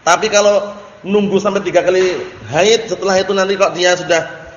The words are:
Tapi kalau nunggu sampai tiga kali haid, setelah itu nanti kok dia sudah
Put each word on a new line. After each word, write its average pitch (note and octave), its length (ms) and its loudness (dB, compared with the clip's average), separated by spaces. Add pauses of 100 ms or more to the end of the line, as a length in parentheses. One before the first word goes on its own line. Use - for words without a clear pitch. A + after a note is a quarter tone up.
Tapi F3+ 300 0
kalau G3+ 440 2 (300)
nunggu G3 320 0
sampai G3 240 0
tiga F3 240 2
kali F#3 320 0 (320)
haid, A3 400 2
setelah F#3+ 320 -2
itu F#3+ 100 -4
nanti G3 240 0
kok F#3+ 220 0
dia F3+ 180 2
sudah E3 260 0 (360)